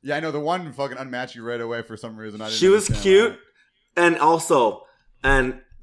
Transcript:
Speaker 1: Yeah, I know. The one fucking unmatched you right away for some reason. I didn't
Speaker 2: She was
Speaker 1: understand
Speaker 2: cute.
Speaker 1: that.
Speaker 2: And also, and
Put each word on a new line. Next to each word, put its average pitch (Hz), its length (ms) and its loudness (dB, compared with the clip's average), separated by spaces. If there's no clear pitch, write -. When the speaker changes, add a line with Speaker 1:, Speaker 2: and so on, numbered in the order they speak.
Speaker 1:
Yeah, 143 140 -6
I - 20 -4
know. 160 120 -6
The 147 80 -6
one 165 340 -6
fucking 131 240 -8
unmatched 127 380 -10
you 117 80 -18
right 117 180 -8
away 117 220 -8
for 113 120 -14
some 110 220 -16
reason. 107 240 -14
I 110 40 -10
didn't 110 120 -6
Speaker 2:
She 180 100 4
was 202 220 4
Speaker 1:
understand - 140 -2
Speaker 2:
cute. 202 360 4
Speaker 1:
that. 175 80 2
Speaker 2:
And 170 140 4
also, 151 680 2
and 127 380 0